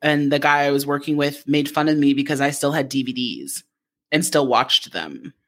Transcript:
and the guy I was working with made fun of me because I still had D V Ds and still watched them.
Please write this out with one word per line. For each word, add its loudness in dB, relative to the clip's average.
and 2
the 2
guy 4
I 2
was 0
working -2
with -2
made 0
fun 0
of 2
me 4
because -2
I 0
still -2
had -2
D -2
V -6
Ds -8
and 0
still 2
watched 0
them. -10